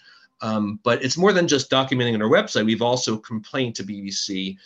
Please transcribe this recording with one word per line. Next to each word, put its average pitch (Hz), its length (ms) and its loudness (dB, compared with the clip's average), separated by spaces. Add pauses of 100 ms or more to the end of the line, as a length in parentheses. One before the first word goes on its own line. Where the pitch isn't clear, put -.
(420)
Um, 107 420 -4
but 117 200 2
it's 131 140 -2
more 190 160 4
than 175 140 2
just 143 240 0
documenting 127 420 2
on 107 80 0
our 107 80 2
website. 123 360 2
We've 110 160 2
also 120 360 0
complained 113 580 -6
to 107 80 -8
B 101 180 -10
B 98 100 -8
C, 95 540 -6